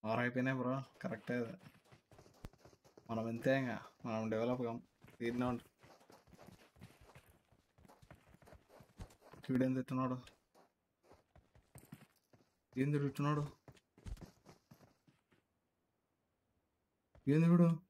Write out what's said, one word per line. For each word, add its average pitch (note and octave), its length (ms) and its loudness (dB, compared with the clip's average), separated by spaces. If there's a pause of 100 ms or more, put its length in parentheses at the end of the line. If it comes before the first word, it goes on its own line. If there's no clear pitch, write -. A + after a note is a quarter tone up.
ఓవర్ A2 180 0
అయిపోయినాయి B2+ 340 0
బ్రో, B2+ 260 -2 (180)
కరెక్టే - 320 -6
అది. A#2+ 200 -4 (1600)
మనం A2+ 200 -2
ఇంతే B2 300 2
ఇంకా, A#2+ 180 -2 (280)
మనం A2 280 -2
develop B2 280 0
కాం. A#2 160 -4 (420)
తీరినే A#2+ 260 -2
ఉంటాం. A#2+ 240 -4 (3750)
వీడేం C3 280 2
తిట్టున్నాడు? B2+ 400 -2 (2500)
ఏం C#3 180 2
తిరుగుతున్నాడు? C#3+ 480 0 (4000)
ఏంది E3 180 6
వీడు? E3+ 160 10 (220)